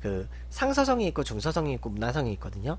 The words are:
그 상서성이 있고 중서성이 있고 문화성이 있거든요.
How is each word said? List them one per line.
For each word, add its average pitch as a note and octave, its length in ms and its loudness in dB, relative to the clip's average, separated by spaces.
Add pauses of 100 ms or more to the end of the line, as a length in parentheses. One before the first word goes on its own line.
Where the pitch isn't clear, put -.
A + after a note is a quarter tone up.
그 F#2+ 260 -2 (220)
상서성이 C4+ 580 4
있고 D3+ 160 0
중서성이 C#3+ 520 0
있고 A#2 140 -6
문화성이 A#2 440 0
있거든요. G2 460 -4